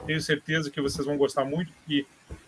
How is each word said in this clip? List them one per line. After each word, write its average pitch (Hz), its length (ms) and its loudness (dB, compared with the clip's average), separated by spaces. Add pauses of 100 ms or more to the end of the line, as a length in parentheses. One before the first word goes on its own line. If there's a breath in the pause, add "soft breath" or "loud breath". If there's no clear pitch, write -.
Tenho 156 140 0
certeza 151 520 0
que 151 100 -4
vocês 139 240 -2
vão 147 100 0
gostar 135 300 2
muito, 156 260 -2 (140)
que 143 220 0 (400)